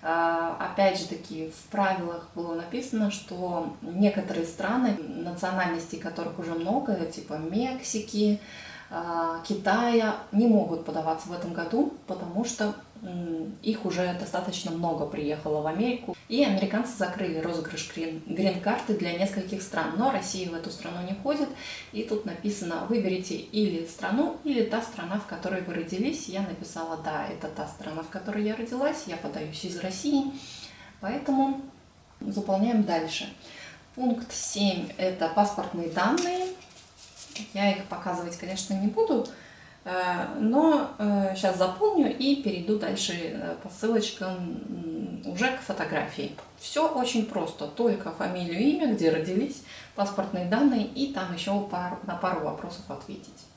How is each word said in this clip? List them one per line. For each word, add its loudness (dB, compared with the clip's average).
Э, 4
опять 4
же -6
таки, -8
в -16
правилах 0
было -4
написано, 0
что -4
некоторые 2
страны, 0
национальностей -4
которых -6
уже -4
много, 0
типа -8
Мексики, 0
э, -2
Китая, 4
не 8
могут 6
подаваться -2
в -6
этом -4
году, 2
потому -2
что, -2
м, -6
их 0
уже 0
достаточно -4
много 0
приехало -2
в 0
Америку. 0
И 6
американцы 2
закрыли 0
розыгрыш -4
грин-, -4
грин-карты 0
для 0
нескольких -2
стран. -2
Но 4
Россия -2
в -6
эту -6
страну -8
не -4
входит. 0
И -4
тут -2
написано: -4
«Выберите 2
или 0
страну, 0
или 4
та 0
страна, -4
в -10
которой -4
вы -6
родились». -2
Я -2
написала: -6
«Да, -4
это -8
та -6
страна, -8
в -12
которой -4
я 0
родилась. -2
Я -6
подаюсь -8
из -6
России». 0
Поэтому 2
заполняем 4
дальше. 0
Пункт 0
семь — 2
это 0
паспортные 2
данные. 2
Я 6
их 0
показывать, -4
конечно, -4
не 2
буду, 4
э, 0
но, 6
э, 4
щас 4
заполню 6
и 4
перейду 2
дальше, 0
э, -4
по -10
ссылочкам, 0
м, -6
уже 2
к -8
фотографии. -4
Все 2
очень 2
просто, -4
только 0
фамилию, -2
имя, 4
где 6
родились, 0
паспортные 0
данные 6
и -2
там -2
еще 0
пар-, -4
на -4
пару 0
вопросов -6
ответить. -12